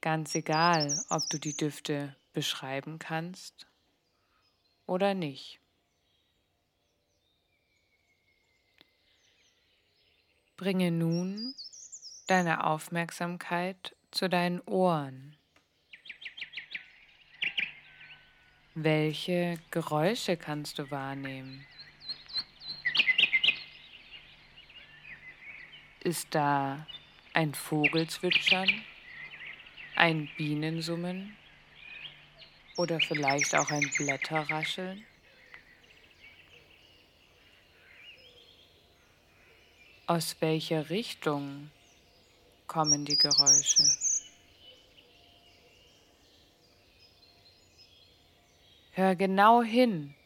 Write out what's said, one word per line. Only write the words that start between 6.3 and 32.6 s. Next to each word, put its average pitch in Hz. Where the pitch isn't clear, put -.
Bringe 185
nun 180
deine 180
Aufmerksamkeit 175
zu -
deinen 175
Ohren. 151
Welche 160
Geräusche 170
kannst 151
du 143
wahrnehmen? 135
Ist -
da 143
ein 156
Vogelzwitschern, 180
ein 160
Bienensummen 165